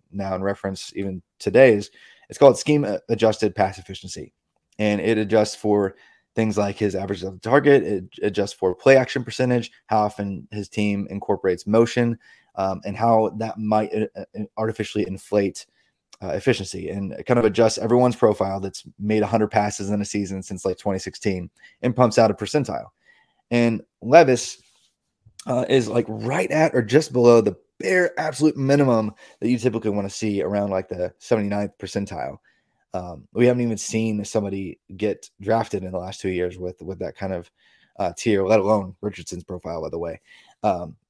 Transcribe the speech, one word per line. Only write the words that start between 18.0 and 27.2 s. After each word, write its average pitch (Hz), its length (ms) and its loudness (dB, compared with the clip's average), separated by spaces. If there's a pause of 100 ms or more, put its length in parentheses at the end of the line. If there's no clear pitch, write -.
profile 98 440 2
that's 95 240 -10 (140)
made 107 240 0
a 101 40 0
hundred 107 220 0
passes 104 420 -2
in 104 100 -2
a 101 40 -4
season 95 380 -6
since, 92 220 -12
like, 92 140 -2
twenty 98 200 -4
sixteen 92 520 -6 (320)
and 120 140 -2
pumps 123 220 4
out 110 120 6
a 98 40 -2
percentile. 104 540 -4 (600)
And 117 320 2 (180)
Levis, 131 640 4 (840)
uh, 127 220 -2
is, 123 200 4
like, 113 200 0
right 113 420 -4
at 156 240 2
or 123 80 2
just 127 300 2
below 120 280 8